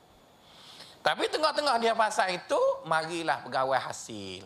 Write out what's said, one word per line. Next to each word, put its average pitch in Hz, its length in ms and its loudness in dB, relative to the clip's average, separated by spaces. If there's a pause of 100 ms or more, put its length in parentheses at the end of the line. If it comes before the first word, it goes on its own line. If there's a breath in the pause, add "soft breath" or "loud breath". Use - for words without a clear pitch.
(1040 loud breath)
Tapi 185 260 0
tengah-tengah 294 480 2
dia 226 160 4
pasang 208 380 2
itu, 180 260 -2 (240)
marilah 160 640 0
pegawai 131 340 2
hasil. 101 680 -10